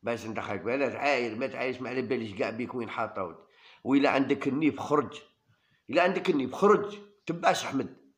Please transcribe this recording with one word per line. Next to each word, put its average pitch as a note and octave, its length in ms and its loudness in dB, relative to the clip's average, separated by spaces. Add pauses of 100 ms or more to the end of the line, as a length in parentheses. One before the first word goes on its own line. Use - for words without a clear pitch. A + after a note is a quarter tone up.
باش G#2+ 240 -4
ندخلك G#2 340 -6
بلا B2+ 280 0
تعاير، A#2+ 480 0
ما C3 100 -4
تعايرش، B2+ 340 -6
ما A#2+ 100 -6
على B2+ 120 -2
باليش A2+ 320 -4
كاع G#2+ 160 -2
بيك A#2 240 -8
وين A#2 160 -6
حاطاوك. G2 580 -6 (360)
وإلا C3+ 260 4
عندك C#3 380 2
النيف C#3 320 0
خرج، C#3+ 420 0 (680)
إلا D#3+ 120 2
عندك F3+ 280 0
النيف C#3 240 4
خرج، G3 440 4 (280)
تبعش - 380 2
أحمد. - 320 -4 (200)